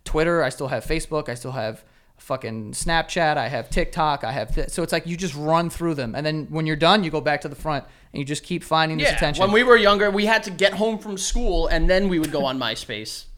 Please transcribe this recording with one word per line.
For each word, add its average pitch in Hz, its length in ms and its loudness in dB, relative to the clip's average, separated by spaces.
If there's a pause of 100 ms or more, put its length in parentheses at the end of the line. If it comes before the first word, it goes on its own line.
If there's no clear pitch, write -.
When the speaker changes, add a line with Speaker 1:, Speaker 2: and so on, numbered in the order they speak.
Speaker 1:
Twitter, 165 380 2
I 131 60 0
still 135 180 -6
have 120 180 -4
Facebook, 156 440 -4
I 120 40 -6
still 123 200 -10
have 110 300 -6 (340)
fucking 113 540 -8
Snapchat, 160 640 0
I 127 140 0
have 123 200 -6
TikTok, 160 540 0
I 113 80 -4
have 117 240 -2
th-, 175 140 0
so 175 140 -4
it's 160 100 -4
like, 165 120 -2
you 170 120 -6
just 170 180 -6
run 160 340 0
through 170 260 -4
them. 117 200 -6
And 151 100 -4
then 156 240 -4
when 160 160 -4
you're 156 120 0
done, 180 260 6
you 160 80 -2
go 156 80 -2
back 143 220 0
to 151 80 -8
the 139 80 -12
front 151 260 -4 (300)
and - 60 -6
you 139 60 -4
just 147 200 -6
keep 175 180 -4
finding 160 340 2
this 214 120 2
Speaker 2:
Yeah, 151 80 2
Speaker 1:
attention. 147 240 2
Speaker 2:
when 196 100 4
we 226 120 6
were 247 120 8
younger, 202 340 6
we 202 160 2
had 220 180 4
to 208 60 -10
get 185 240 2
home 214 240 0
from 208 200 -8
school 185 500 0
and 165 220 4
then 190 180 4
we 180 100 2
would 151 140 0
go 143 140 0
on 131 140 -2
<laughs> 123 60 -2
MySpace. 110 600 -6 (120)